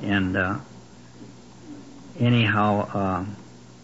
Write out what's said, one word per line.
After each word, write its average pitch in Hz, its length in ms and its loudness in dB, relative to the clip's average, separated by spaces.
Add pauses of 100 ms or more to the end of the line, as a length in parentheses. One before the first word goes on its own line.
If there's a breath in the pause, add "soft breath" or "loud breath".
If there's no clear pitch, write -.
And, 98 340 2
uh, 95 220 0 (1600)
anyhow, 107 760 4
uh, 95 320 0 (600)